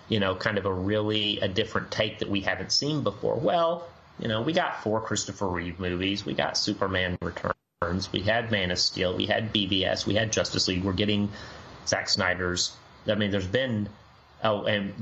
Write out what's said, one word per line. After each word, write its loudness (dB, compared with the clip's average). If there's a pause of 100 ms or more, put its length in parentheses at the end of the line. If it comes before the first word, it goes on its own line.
you 2
know, 2
kind 0
of -2
a 2
really, 0
a 2
different 0
take -2
that -4
we 0
haven't -2
seen 2
before? 0
Well, 2 (320)
you -2
know, 0
we 0
got 0
four 0
Christopher -2
Reeve -2
movies, 0
we -4
got 0
Superman 0
Returns, -4
we 2
had 2
Man 2
of 0
Steel, 0
we 2
had 0
B 2
V 2
S, 0
we 2
had 2
Justice 0
League, 0
we're 2
getting 2 (580)
Zack 0
Snyder's, 0 (340)
I 4
mean, 2
there's 0
been 0 (560)
Oh, 2
and 0